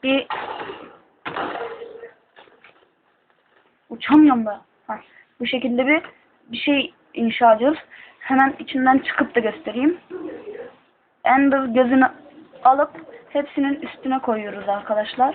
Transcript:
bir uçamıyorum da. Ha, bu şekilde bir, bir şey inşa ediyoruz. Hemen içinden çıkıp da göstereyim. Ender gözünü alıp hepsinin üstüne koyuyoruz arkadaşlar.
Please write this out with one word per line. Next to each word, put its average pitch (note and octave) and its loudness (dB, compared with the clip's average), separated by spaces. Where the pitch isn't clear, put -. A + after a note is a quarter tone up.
bir C4 0
uçamıyorum B3+ 4
da. G#3 -8
Ha, A3 -12
bu A#3+ -4
şekilde B3 -2
bir, D#4 2
bir A#3 -10
şey C#4+ 0
inşa A3+ 4
ediyoruz. C4 0
Hemen C4+ 2
içinden C4 2
çıkıp - -4
da A#3+ 2
göstereyim. A3+ -2
Ender C4+ 4
gözünü B3+ 4
alıp C#4 4
hepsinin C#4+ -2
üstüne C4 -6
koyuyoruz G#3 -6
arkadaşlar. G#3+ 0